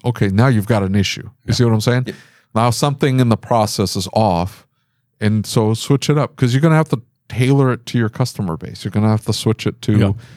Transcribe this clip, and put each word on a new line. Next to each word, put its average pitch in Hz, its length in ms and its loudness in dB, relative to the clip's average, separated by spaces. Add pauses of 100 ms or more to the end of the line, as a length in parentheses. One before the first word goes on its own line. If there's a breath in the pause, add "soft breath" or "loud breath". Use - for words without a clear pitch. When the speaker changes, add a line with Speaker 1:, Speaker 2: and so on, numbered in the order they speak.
Speaker 1:
okay, 113 240 -2
now 104 180 2
you've 107 220 2
got 107 160 0
an 95 100 -2
issue. 98 300 -2
You - 60 -18 (180)
Speaker 2:
Yeah. 120 60 0
Speaker 1:
see 127 100 2
what 117 80 2
I'm 110 80 2
saying? 123 260 0
Speaker 2:
Yeah. - 60 -8 (420 loud breath)
Speaker 1:
Now 117 160 2
something 143 500 0
in 123 80 2
the 110 80 2
process 107 600 0
is 92 160 -6
off, 95 540 0 (540)
and 107 240 0
so 110 300 0
switch - 340 0
it 147 80 2
up 139 200 -2
'cause 120 180 0
you're 135 60 2
gonna 160 160 4
have 156 140 0
to 120 120 -4 (260)
tailor 131 440 2
it - 140 -8
to - 120 -2
your 113 100 0
customer 101 480 -4
base. - 280 -12
You're 104 80 -8
gonna 107 160 2
have 107 160 0
to 110 80 -2
switch - 340 -2
it - 160 -6
to 113 100 0
Speaker 3:
Yeah, 101 200 4 (240 loud breath)